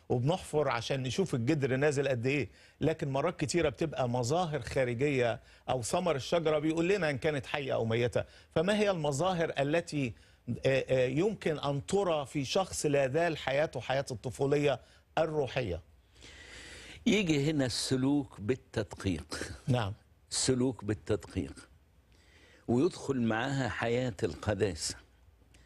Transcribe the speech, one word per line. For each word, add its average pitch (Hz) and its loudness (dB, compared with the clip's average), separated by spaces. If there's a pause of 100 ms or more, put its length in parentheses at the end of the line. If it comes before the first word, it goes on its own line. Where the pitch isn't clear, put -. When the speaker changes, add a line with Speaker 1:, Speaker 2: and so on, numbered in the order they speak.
Speaker 1:
وبنحفر 143 0
عشان 127 -2
نشوف 147 -2
الجدر 131 2
نازل 139 2
قد 120 0
إيه، 139 0 (320)
لكن 156 0
مرات 139 0
كتيرة 156 2
بتبقى 131 0
مظاهر 139 0
خارجية 123 2 (280)
أو 127 0
ثمر 175 0
الشجرة 156 2
بيقول 160 0
لنا 185 2
إن 139 -2
كانت 151 -2
حية 135 -2
أو 117 2
ميتة. 127 2 (300)
فما 196 2
هي 208 2
المظاهر 165 0
التي، 143 0 (520)
آه، 131 2
آه، 131 2
يمكن 160 0
أن 143 -2
ترى 170 0
في 143 -4
شخص 180 -2
لا 139 2
زال 160 0
حياته 143 0
حياة 135 -2
الطفولية 139 0 (380)
الروحية؟ 135 -2 (1200)
Speaker 2:
يجي 160 4
هنا 143 2
السلوك 131 0
بالتدقيق. - -4 (180)
Speaker 1:
نعم. 117 2 (380)
Speaker 2:
السلوك 127 0
بالتدقيق، 101 -4 (1000)
ويدخل 131 0
معاها 120 0
حياة 117 -2
القداسة. 92 -2 (720)